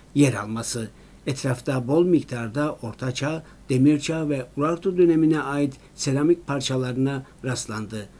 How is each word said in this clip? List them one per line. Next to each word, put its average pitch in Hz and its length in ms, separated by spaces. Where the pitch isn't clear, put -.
yer 143 180
alması. 110 560
Etrafta 131 600
bol 160 180
miktarda 127 760
Orta 127 300
Çağ, 156 320
Demir 139 300
Çağ 160 300
ve 135 160
Urartu 170 400
dönemine 160 440
ait 139 320
seramik 147 520
parçalarına 131 760
rastlandı. 107 640